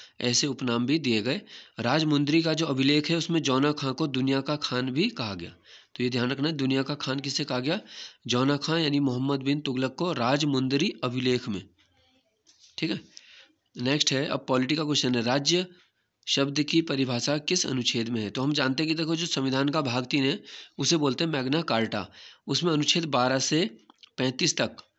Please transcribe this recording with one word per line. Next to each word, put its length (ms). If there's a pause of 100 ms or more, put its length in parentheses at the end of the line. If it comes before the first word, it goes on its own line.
(200)
ऐसे 260
उपनाम 400
भी 120
दिए 240
गए। 180 (400)
राजमुंदरी 640
का 120
जो 120
अभिलेख 440
है, 60
उसमें 260
जौना 300
खां 220
को 120
दुनिया 340
का 160
खान 340
भी 200
कहा 240
गया। 160 (460)
तो 80
ये 60
ध्यान 200
रखना 180
है, 60
दुनिया 280
का 120
खान 260
किसे 240
कहा 160
गया? 200 (460)
जौना 300
खां 240
यानी 200
मोहम्मद 400
बिन 200
तुगलक 340
को 180
राजमुंदरी 800 (120)
अभिलेख 440
में, 200 (1080)
ठीक 120
है। 320 (540)
नेक्स्ट 360
है, 140
अब 220
पॉलिटी 280
का 80
क्वेश्चन 300
है, 80
राज्य 440 (600)
शब्द 360
की 200
परिभाषा 560
किस 280
अनुच्छेद 420
में 140
है? 80
तो 120
हम 100
जानते 300
हैं 60
कि 60
देखो, 220
जो 100
संविधान 420
का 120
भाग 240
तीन 200
है, 180 (360)
उसे 180
बोलते 280
हैं 60
मैग्ना 320
कार्टा। 440 (400)
उसमें 260
अनुच्छेद 320
बारह 340
से 400 (380)
पैंतीस 400
तक 200 (220)